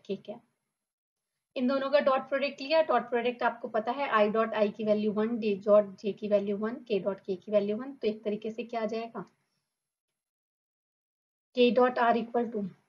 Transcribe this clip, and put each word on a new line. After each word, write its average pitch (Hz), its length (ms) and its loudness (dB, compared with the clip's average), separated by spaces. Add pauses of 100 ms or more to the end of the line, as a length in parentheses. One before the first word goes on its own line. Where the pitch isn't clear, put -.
K 196 120 -6
क्या। 226 220 -16 (1160)
इन 254 120 0
दोनों 269 220 0
का 285 120 4
dot 262 280 2
product 269 320 -2
लिया, 311 220 2
Dot 240 260 0
product 240 340 -2
आपको 233 260 -2
पता 226 240 -2
है 277 200 -4
I 214 180 6
dot 220 260 0
I 214 160 2
की 226 120 -10
value 214 280 2
one, 220 260 -2
D 214 240 0
dot 208 340 6
J 214 160 -6
की 214 140 -8
value 202 300 0
वन, 220 180 -4 (160)
K 196 120 0
dot 196 220 -6
K 190 120 -6
की 208 140 -16
value 208 260 0
one, 269 160 -10
तो - 140 -6
एक 214 160 -4
तरीके 214 280 -6
से 233 140 -10
क्या 233 160 -8
आ 220 60 -2
जाएगा, 226 380 -10 (2250)
K 247 180 6
dot 247 300 2
R 233 140 4
equal 233 340 -4
to 202 160 -6 (220)